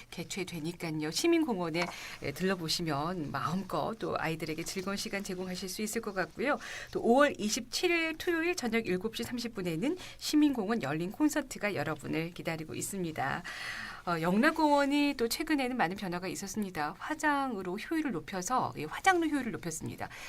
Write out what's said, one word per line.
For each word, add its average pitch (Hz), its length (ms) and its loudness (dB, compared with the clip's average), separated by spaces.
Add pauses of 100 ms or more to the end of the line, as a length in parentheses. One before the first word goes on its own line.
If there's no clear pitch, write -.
(100)
개최되니까요. 165 1000 -4
시민공원에, 185 760 2 (380)
에, - 100 -4
들러보시면 165 1000 0
마음껏 165 680 -2
또 160 200 -2
아이들에게 160 440 -2
즐거운 190 340 -4
시간 196 260 -4
제공하실 185 460 -6
수 202 140 -6
있을 214 180 -2
것 208 140 -6
같고요. 190 420 0 (340)
또 - 120 -2
오월 262 340 8
이십칠일 320 800 0
토요일 339 400 0
저녁 226 300 0
일곱 185 280 0
시 233 100 -4
삼십 240 280 -6
분에는 185 460 0 (180)
시민공원 247 640 4
열린 160 300 0
콘서트가 208 640 0
여러분을 151 580 -2
기다리고 160 420 -4
있습니다. 160 680 -2 (640)
어, 170 140 2
영락공원이 285 960 6
또 233 120 2
최근에는 269 500 0
많은 180 180 2
변화가 185 320 -4
있었습니다. 190 680 -4
화장으로 269 800 0
효율을 302 340 -2
높여서, 175 640 -2
예, 143 80 -4
화장로 339 420 2
효율을 262 260 0
높였습니다. 135 580 -6 (180)